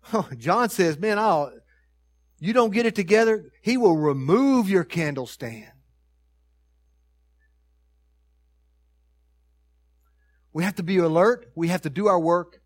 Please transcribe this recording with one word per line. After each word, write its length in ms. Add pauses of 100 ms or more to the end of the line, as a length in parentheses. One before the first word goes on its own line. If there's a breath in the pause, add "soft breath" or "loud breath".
(120)
Oh, 240
John 320
says, 300
"Man, 200
I'll, 320 (880)
you 140
don't 220
get 100
it 100
together, 560 (120)
he 160
will 180
remove 720
your 160
candle 420
stand." 460 (4000)
We 120
have 100
to 80
be 160
alert, 560
we 140
have 140
to 80
do 180
our 120
work 460